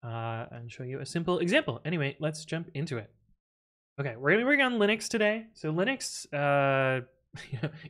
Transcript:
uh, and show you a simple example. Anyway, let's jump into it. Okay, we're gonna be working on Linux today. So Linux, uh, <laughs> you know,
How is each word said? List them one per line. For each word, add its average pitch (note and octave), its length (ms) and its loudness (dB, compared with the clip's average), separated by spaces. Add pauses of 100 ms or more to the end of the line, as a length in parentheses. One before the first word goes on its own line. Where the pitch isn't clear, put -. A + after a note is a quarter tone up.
uh, A2+ 480 -4
and A#2+ 180 -14
show B2+ 140 -12
you C3 160 -8
a C3+ 40 -10
simple E3+ 360 0
example. F3+ 440 2
Anyway, D3+ 360 -2
let's D#3 240 -4
jump E3 300 -6
into C#3 220 -4
it. G#2+ 140 -8 (880)
Okay, C3+ 140 -4
we're C3+ 160 2
gonna G#3+ 120 6
be - 20 0
working C#4 200 4
on B3 100 2
Linux A3 340 2
today. A3 460 2
So D#3 180 -4
Linux, A3 600 -2
uh, C#3 720 4 (300)
<laughs> - 160 -16
you A#2+ 100 -4
know, - 80 0 (220)